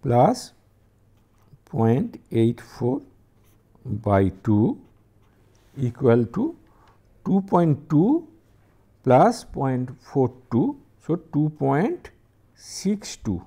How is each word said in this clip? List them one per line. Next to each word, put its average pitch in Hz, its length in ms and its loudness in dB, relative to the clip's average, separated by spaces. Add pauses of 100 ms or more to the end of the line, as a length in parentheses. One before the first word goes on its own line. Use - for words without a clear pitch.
plus 139 520 0 (1120)
point 127 540 -2 (120)
eight 117 280 0
four - 420 -6 (840)
by 101 460 0 (140)
two 113 360 2 (1000)
equal 120 480 0
to 285 300 -6 (680)
two 190 160 0
point 175 480 0
two 220 380 2 (760)
plus 160 400 4
point 131 460 -6 (120)
four 127 320 -2 (180)
two, 202 260 0 (280)
so 160 100 -2
two 151 420 -4
point 151 540 -2 (420)
six - 600 -8
two. 92 320 -8